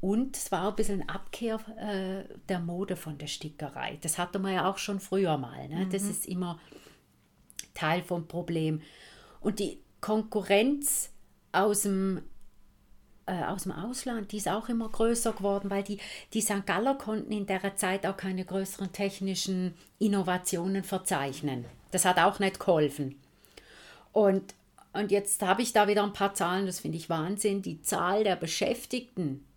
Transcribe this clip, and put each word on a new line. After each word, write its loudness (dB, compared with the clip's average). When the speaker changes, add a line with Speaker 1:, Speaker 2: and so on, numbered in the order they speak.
Speaker 1:
Und 0
es -4
war 0
ein -6
bisschen 2
Abkehr, -4
äh, -4
der 0
Mode -2
von -10
der -10
Stickerei. -6
Das -2
hatte -2
man 0
ja 4
auch -4
schon -4
früher 2
mal, -6
ne? -2
Das 0
Speaker 2:
Mhm. 0
Speaker 1:
ist -4
immer -4
Teil 0
vom -4
Problem. -2
Und -2
die -4
Konkurrenz 2
aus 4
dem, 0
äh, -2
aus -4
dem -4
Ausland, -6
die -4
ist -2
auch -2
immer -2
größer 2
geworden, 0
weil 0
die, -6
die 0
Sankt 0
Galler 2
konnten -4
in -2
der -2
Zeit 0
auch 0
keine -4
größeren -4
technischen -2
Innovationen 2
verzeichnen. -2
Das 2
hat 6
auch 6
nicht 2
geholfen. 2
Und, 4
und 0
jetzt 0
habe 4
ich 0
da 6
wieder 6
ein 0
paar 2
Zahlen, 0
das -4
finde -4
ich -8
Wahnsinn. 0
Die -8
Zahl 2
der 4
Beschäftigten -2